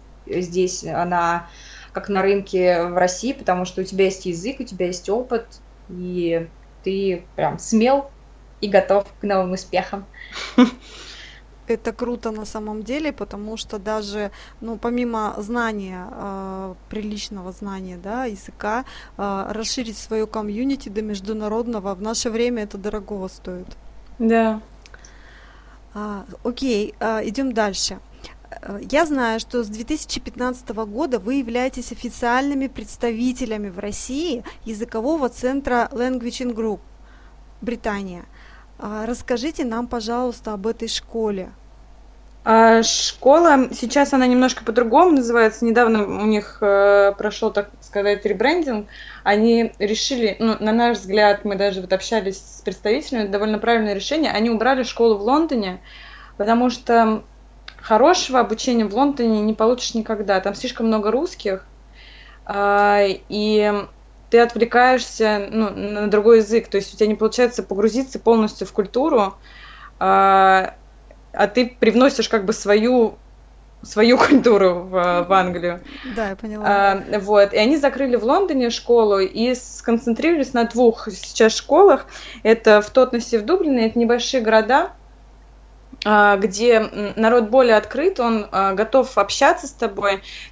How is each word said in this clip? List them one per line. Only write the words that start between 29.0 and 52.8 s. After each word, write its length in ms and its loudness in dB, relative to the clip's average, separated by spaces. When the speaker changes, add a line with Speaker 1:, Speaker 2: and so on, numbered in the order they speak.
Speaker 2:
знаю, 340 -2
что 240 -4
с 40 -8
две 140 -10
тысячи 380 -8
пятнадцатого 640 -8
года 340 -4
вы 180 -4
являетесь 540 -4
официальными 800 -2
представителями 1040 -6
в 80 -14
России 640 -8
языкового 640 -4
центра 600 -2
Language 560 -6
in 80 -6
Group 260 -6
Британия. 640 -8
А, 280 -10
расскажите 580 -4
нам, 220 -4
пожалуйста, 640 -6
об 140 -8
этой 220 -4
школе. 600 -6
Speaker 3:
А, 360 8
школа, 880 4
сейчас 400 0
она 140 4
немножко 380 2
по-другому 480 4
называется. 520 4
Недавно 420 4
у 200 -4
них, 340 0
э, 580 4
прошел, 320 -4
так 200 -4
сказать, 440 -2
ребрендинг. 640 0
Они 560 2
решили, 580 -2
ну, 220 0
на 120 0
наш 260 2
взгляд, 460 2
мы 120 -4
даже 240 -2
вот 120 -8
общались 460 -2
с 220 -20
представителями, 640 -4